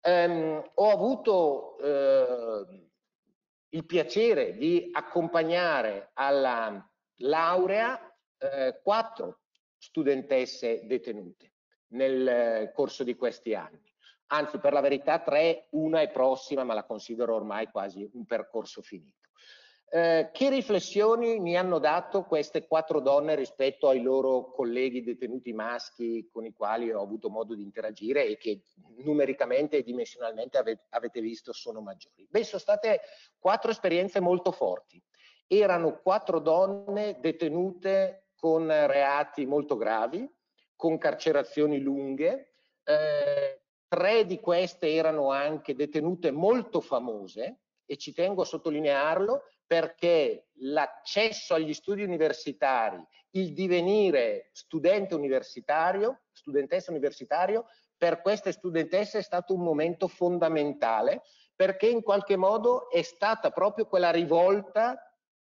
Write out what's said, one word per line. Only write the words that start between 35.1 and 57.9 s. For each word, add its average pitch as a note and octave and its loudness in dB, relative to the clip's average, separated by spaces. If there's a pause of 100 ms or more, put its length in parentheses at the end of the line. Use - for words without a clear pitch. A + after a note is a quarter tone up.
Erano F3 4
quattro F#3+ 0
donne G3 0
detenute F3+ -2
con D#3+ 2
reati C#3+ 2
molto D3 0
gravi, A2+ -2 (440)
con D#3+ 0
carcerazioni D3 0
lunghe, C#3 -2 (320)
eh, C#5+ 0 (240)
tre G3 2
di F3+ -4
queste F3 0
erano D#3 2
anche C#3+ -2
detenute D3+ -2
molto F#3 2
famose, A#2 -6 (280)
e C#3 -8
ci - -14
tengo F3+ -2
a - 0
sottolinearlo D#3 0 (240)
perché D#3+ 0 (100)
l'accesso D#3 -2
agli D#3 -2
studi G3+ -4
universitari, C3+ 0 (280)
il F#3 -4
divenire F3 2
studente F#3+ 0
universitario, D#3 0 (100)
studentessa D3 -4
universitario, E3 -2 (320)